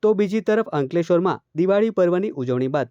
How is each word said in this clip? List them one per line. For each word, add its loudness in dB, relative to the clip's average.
તો 4
બીજી 0
તરફ 0
અંકલેશ્વરમાં 0
દિવાળી 2
પર્વની 0
ઉજવણી -2
બાદ -2